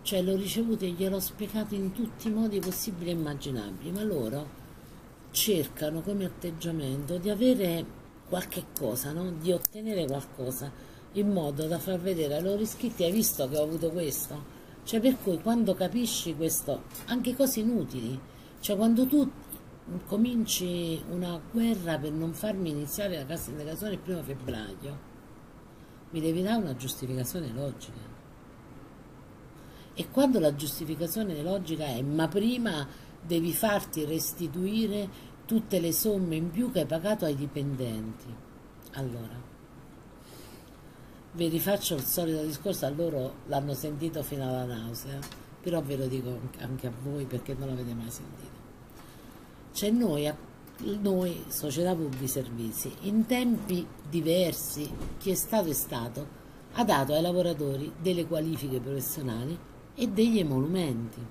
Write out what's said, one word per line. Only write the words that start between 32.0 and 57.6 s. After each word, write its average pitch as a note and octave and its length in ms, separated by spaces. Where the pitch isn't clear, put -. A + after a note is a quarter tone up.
"Ma D3+ 260
prima G#3 600
devi E3+ 320
farti F#3+ 520
restituire F#3+ 1200
tutte A3 340
le E3+ 120
somme F#3 460
in E3+ 120
più A3 220
che F#3 100
hai D3 40
pagato F3+ 400
ai D3 100
dipendenti", B2+ 1000
allora A#2+ 560
vi E3+ 140
rifaccio E3 480
il C3 80
solito D#3+ 400
discorso, D#3 420
a C3+ 40
loro D3 460
l'hanno C#3 260
sentito D3+ 480
fino C#3 260
alla B2+ 180
nausea, A#2+ 540
però E3+ 200
ve C#3 140
lo C3 120
dico B2 300
anche B2+ 280
a A#2+ 40
voi C#3+ 220
perché C3 280
non C3+ 160
l'avete B2 240
mai A2+ 160
sentito. - 500
Cioè G3+ 200
noi, E3+ 360
a-, D3+ 80
noi, F#3 480
Società E3+ 480
Pubblici C3+ 320
Servizi, A#2 760
in G#3 240
tempi A#3+ 600
diversi, D#3+ 800
chi - 140
è F3+ 40
stato F#3+ 340
è C#3+ 40
stato, A#2+ 540
ha A#3+ 100
dato C#3+ 300
ai D#3 80
lavoratori D#3+ 800